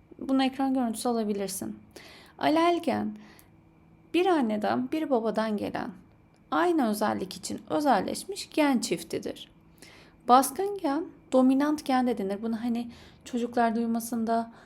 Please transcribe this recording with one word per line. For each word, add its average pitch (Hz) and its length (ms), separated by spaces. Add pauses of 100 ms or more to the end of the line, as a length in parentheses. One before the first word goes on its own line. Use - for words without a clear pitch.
(180)
Bunu 269 260
ekran 262 300
görüntüsü 240 340
alabilirsin. 214 720 (600)
Alelgen 285 760 (1000)
bir 359 120
anneden 240 680
bir 311 180
babadan 220 460
gelen 202 340 (600)
aynı 320 380
özellik 208 480
için - 240 (100)
özelleşmiş 302 800
gen 285 280
çiftidir. - 720 (800)
Baskın 320 500
gen, 320 260 (280)
dominant 269 520
gen 254 220
de 233 120
denir. 202 240
Bunu 226 220
hani 233 260 (340)
çocuklar 240 520
duymasında 226 760 (140)